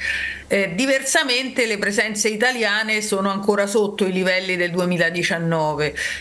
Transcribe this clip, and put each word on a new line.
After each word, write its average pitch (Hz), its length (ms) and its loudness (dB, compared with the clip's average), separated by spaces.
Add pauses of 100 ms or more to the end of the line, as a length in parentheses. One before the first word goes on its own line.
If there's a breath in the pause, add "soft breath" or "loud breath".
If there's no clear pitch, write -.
(480 loud breath)
Eh, 190 260 0
diversamente 262 920 0
le 214 120 -2
presenze 208 520 0
italiane 220 720 0
sono 202 300 0
ancora 202 380 2
sotto 208 360 2
i 185 60 2
livelli 185 460 0
del 175 160 0
duemiladiciannove, 165 1200 0 (260 loud breath)